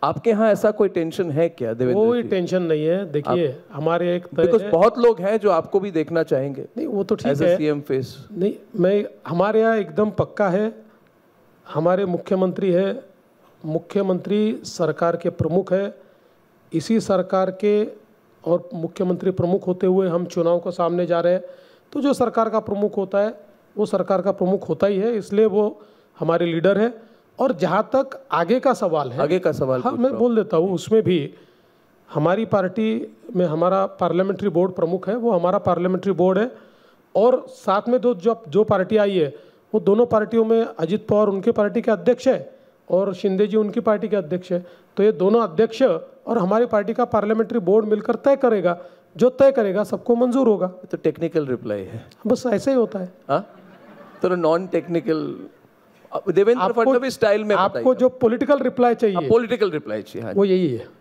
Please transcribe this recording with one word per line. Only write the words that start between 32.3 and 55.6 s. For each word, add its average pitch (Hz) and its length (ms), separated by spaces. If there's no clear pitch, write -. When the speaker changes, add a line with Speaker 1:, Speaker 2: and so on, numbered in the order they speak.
Speaker 2:
पार्टी 220 720
में 180 100
हमारा 175 400
पार्लियामेंट्री 190 640
बोर्ड 175 220
प्रमुख 185 380
है, 214 60
वो 233 160
हमारा 180 260
पार्लियामेंट्री 185 540
बोर्ड 185 280
है। 247 120
और 247 340
साथ 202 400
में 247 120
दो, 240 120
जो, 226 360
जो 185 140
पार्टी 208 340
आई 202 200
है, 147 180
वो 220 60
दोनों 202 260
पार्टियों 220 400
में 226 200
अजीत 170 280
पवार 208 200
उनकी 196 240
पार्टी 214 300
के 226 100
अध्यक्ष 240 360
है 196 320
और 190 240
शिंदे 196 340
जी 202 100
उनकी 214 220
पार्टी 214 280
के 214 80
अध्यक्ष 180 360
है। 175 140
तो 196 60
ये 214 80
दोनों 196 300
अध्यक्ष 165 400
और 240 100
हमारी 208 280
पार्टी 220 280
का 240 120
पार्लियामेंट्री 220 540
बोर्ड 202 260
मिलकर 214 300
तय 277 200
करेगा, 202 460
जो 247 120
तय 269 220
करेगा 208 320
सबको 220 320
मंजूर 247 320
होगा। 190 180
Speaker 1:
ये - 220
तो 170 100
टेक्निकल 156 500
रिप्लाई 110 320
है। 101 260
Speaker 2:
बस 240 200
ऐसे 214 240
ही 269 60
होता 214 220
है। 180 140
Speaker 1:
हाँ? 160 200
तो 170 80
नॉन 175 380
टेक्निकल, 160 720